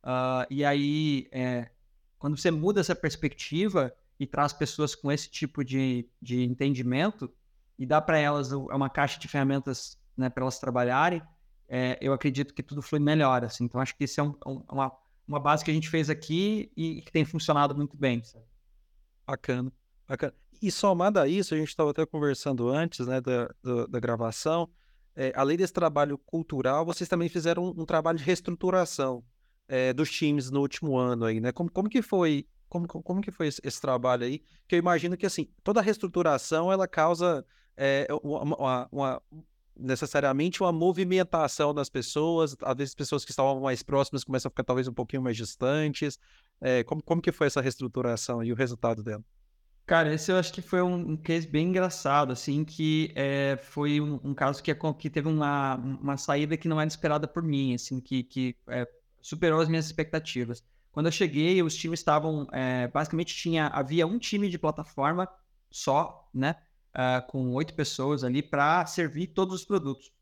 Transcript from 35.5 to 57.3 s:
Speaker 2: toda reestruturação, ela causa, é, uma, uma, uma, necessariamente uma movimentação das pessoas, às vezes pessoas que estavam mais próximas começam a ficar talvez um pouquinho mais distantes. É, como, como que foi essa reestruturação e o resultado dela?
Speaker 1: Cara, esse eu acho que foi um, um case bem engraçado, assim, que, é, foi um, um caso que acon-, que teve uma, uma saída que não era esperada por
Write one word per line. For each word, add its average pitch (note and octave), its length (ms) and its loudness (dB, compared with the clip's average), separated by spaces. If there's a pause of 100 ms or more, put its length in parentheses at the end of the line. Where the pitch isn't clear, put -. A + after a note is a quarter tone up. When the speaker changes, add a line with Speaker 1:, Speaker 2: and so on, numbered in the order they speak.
Speaker 2:
toda G#3 200 4
reestruturação, F3 880 2
ela F#3+ 160 2
causa, E3 560 2 (320)
é, C#3 300 2 (160)
uma, D3 200 -4
uma, C3 480 -2
uma, C3 320 -2 (540)
necessariamente C#3 840 0
uma F3+ 100 4
movimentação E3+ 1040 2
das C#3+ 160 -2
pessoas, D#3 720 0
às B2+ 140 0
vezes C3+ 180 -4
pessoas C#3+ 320 -4
que - 40 -14
estavam C3+ 300 2
mais C3 220 -2
próximas C#3 420 0
começam C3 240 -2
a - 20 -4
ficar - 140 -4
talvez B2+ 240 0
um A#2+ 60 -8
pouquinho B2+ 280 -4
mais A#2+ 140 -2
distantes. C#3+ 840 -2 (420)
É, B2+ 240 2
como, D#3 180 -4
como E3+ 180 0
que E3 120 2
foi D3+ 140 2
essa C#3 140 2
reestruturação A#2+ 840 -2
e A#2 100 0
o A2+ 40 -2
resultado A#2 460 -2
dela? G#2+ 200 -8 (640)
Speaker 1:
Cara, D#3+ 260 4
esse D#3 200 -2
eu F#3 40 4
acho F3+ 160 0
que - 80 -10
foi F3+ 220 0
um, F3 300 0
um D#3 40 -2
case E3 300 -2
bem D3+ 220 0
engraçado, D3 640 2
assim, C#3+ 320 -2
que, D#3 500 0
é, C#3 480 0
foi D3 380 0
um, D3 240 -2
um C#3 100 -2
caso C#3 260 0
que - 120 -2
acon-, D#3 200 -2
que D3 160 -8
teve D3 200 -2
uma, C#3+ 480 0
uma C3+ 400 -4
saída D3 400 0
que D#3 100 -6
não D#3 140 0
era D#3 80 0
esperada D3+ 400 0
por - 120 -6